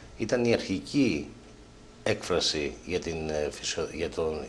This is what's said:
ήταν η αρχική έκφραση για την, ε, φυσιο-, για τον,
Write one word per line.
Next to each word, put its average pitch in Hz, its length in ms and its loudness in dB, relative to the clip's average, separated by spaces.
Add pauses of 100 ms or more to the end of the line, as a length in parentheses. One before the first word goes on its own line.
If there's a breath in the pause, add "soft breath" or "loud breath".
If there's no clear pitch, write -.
(180 loud breath)
ήταν 120 280 2
η 117 80 6
αρχική 95 760 2 (760)
έκφραση 80 720 2 (120)
για 85 140 -2
την, 80 300 -4
ε, 76 220 0
φυσιο-, - 420 -4
για 82 160 -2
τον, 78 400 -2